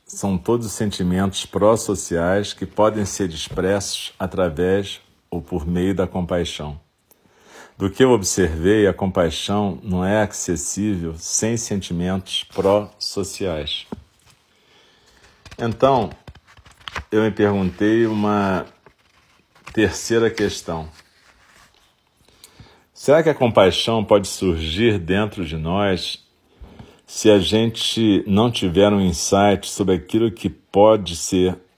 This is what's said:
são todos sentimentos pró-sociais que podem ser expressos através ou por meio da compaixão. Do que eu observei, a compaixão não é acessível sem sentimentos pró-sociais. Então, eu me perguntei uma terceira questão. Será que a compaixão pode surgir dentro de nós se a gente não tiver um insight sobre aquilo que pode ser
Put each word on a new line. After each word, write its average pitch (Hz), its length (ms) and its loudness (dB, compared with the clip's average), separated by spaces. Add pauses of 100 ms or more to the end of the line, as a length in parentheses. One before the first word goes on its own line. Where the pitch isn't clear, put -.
são 98 320 -4
todos 113 360 -2
sentimentos 95 760 -2
pró-sociais 98 1080 0
que - 140 -10
podem 107 400 0
ser 92 240 -4
expressos 92 880 -4
através 90 800 -2 (300)
ou 87 120 -8
por 80 240 -6
meio 90 280 0
da 90 140 0
compaixão. 82 720 -6 (960)
Do 95 120 -4
que 131 140 2
eu 131 80 6
observei, 95 760 2
a 90 60 2
compaixão 95 920 -2
não 90 200 -2
é 104 200 2
acessível 90 920 -4
sem 110 380 -4
sentimentos 92 880 -4
pró-sociais. 95 1400 -4 (1700)
Então, 117 520 2 (1040)
eu 110 120 2
me 107 80 2
perguntei 104 760 2
uma 104 580 -2 (1080)
terceira 110 580 0
questão. 85 600 -4 (2000)
Será 156 300 4
que 160 60 4
a 147 40 2
compaixão 110 680 2
pode 101 240 4
surgir 92 720 0
dentro 98 440 -2
de 80 140 -6
nós 92 640 -2 (840)
se - 240 4
a 101 80 8
gente 110 880 2
não 107 240 4
tiver 101 420 4
um 101 80 2
insight 98 640 2
sobre 95 280 0
aquilo 110 360 0
que - 160 -8
pode 98 680 2
ser 92 420 0 (200)